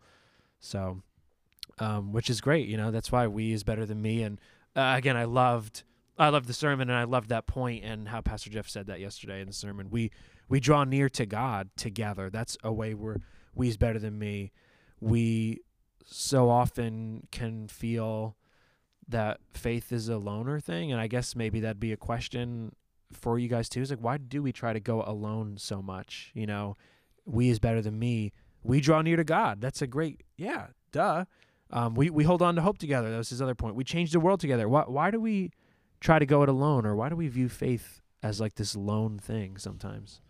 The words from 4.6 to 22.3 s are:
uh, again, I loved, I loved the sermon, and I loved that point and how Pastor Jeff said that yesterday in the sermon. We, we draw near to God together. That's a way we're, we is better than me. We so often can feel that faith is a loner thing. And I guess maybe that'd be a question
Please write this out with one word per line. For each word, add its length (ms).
uh, 220
again, 200
I 80
loved, 580
I 120
loved 180
the 60
sermon, 360
and 80
I 60
loved 260
that 160
point 380
and 240
how 140
Pastor 280
Jeff 200
said 180
that 140
yesterday 400
in 60
the 60
sermon. 360
We, 220
we 140
draw 240
near 240
to 160
God 500
together. 540
That's 340
a 80
way 220
we're, 240
we 140
is 100
better 220
than 180
me. 340
We 600
so 440
often 840
can 360
feel 680
that 300
faith 380
is 180
a 80
loner 420
thing. 320
And 80
I 80
guess 280
maybe 240
that'd 200
be 140
a 40
question 760